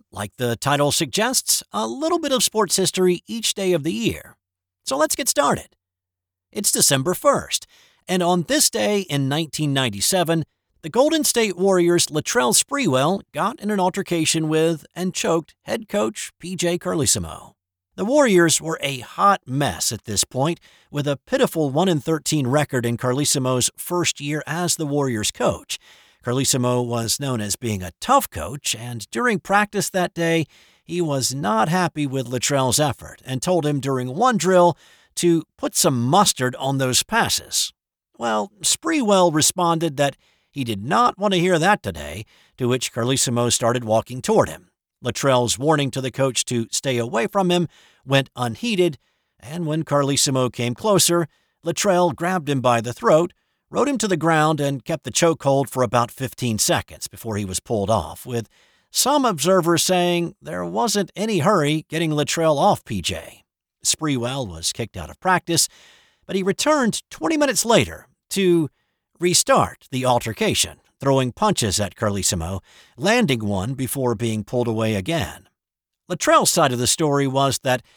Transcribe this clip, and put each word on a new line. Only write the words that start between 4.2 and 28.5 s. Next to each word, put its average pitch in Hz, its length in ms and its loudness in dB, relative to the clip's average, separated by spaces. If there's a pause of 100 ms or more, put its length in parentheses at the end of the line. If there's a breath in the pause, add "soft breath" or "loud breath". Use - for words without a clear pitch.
So 269 100 -4
let's 302 200 0
get 277 120 -4
started. - 420 0 (840)
It's 208 200 -2
December 147 440 2
first, - 500 0 (420 soft breath)
and 180 140 0
on 175 220 2
this - 260 2
day 208 300 0
in 143 280 -2
nineteen 151 460 -2
ninety-seven, 156 680 0 (400)
the 160 60 -10
Golden 302 340 2
State 214 340 0
Warriors' 175 540 4
Latrell 220 420 0
Sprewell 175 680 0 (100)
got 190 260 -4
in 208 120 -6
an 202 80 0
altercation 165 680 -2
with 156 360 0 (100)
and 180 200 -4
choked 170 480 -2
head 226 260 -8
coach 208 500 -4
P 180 160 -10
J 175 220 -2
Carlesimo. 135 760 -4 (420)
The 190 100 -4
Warriors 208 560 6
were 156 200 -6
a 139 180 -4
hot 190 460 2
mess 127 460 -2
at 107 140 -10
this 101 180 -2
point, 151 380 -2 (280 soft breath)
with 143 160 -4
a 143 120 -2
pitiful 175 520 0
one 165 200 2
and 151 120 2
thirteen 156 460 -2
record 135 380 0
in 117 100 -2
Carlesimo's 127 800 0
first - 460 -4
year 147 260 -4
as 170 300 -2
the 165 80 -4
Warriors' 135 460 -2
coach. - 460 -4 (460 soft breath)
Carlesimo 123 640 0
was 117 320 -4
known 127 220 -4
as 104 160 -4
being 104 260 -4
a 87 160 -8
tough 254 300 2
coach, 98 440 -8